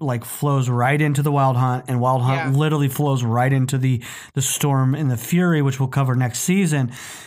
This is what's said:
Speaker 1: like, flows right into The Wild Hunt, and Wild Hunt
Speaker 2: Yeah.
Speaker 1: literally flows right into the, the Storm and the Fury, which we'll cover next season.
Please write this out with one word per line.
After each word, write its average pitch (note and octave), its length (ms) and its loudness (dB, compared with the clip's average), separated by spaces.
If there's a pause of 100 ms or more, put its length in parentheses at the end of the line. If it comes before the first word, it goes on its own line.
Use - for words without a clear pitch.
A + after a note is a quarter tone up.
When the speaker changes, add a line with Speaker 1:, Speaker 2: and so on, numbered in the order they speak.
Speaker 1:
like, B2 240 -4
flows C#3 440 0
right B2+ 320 2
into D3 220 0
The D3 100 0
Wild C3+ 240 2
Hunt, B2+ 320 0
and B2 120 0
Wild B2+ 220 2
Hunt C3+ 300 0
Speaker 2:
Yeah. C3+ 60 2
Speaker 1:
literally D3+ 300 2
flows C3+ 360 0
right A#2+ 280 2
into C3 260 0
the, B2+ 240 0 (320)
the C#3 80 0
Storm C3+ 520 0
and D3+ 160 0
the A#2+ 60 -2
Fury, E3+ 460 0
which C3+ 180 0
we'll C3 80 0
cover C3 260 0
next B2 260 -2
season. D3+ 520 0 (340)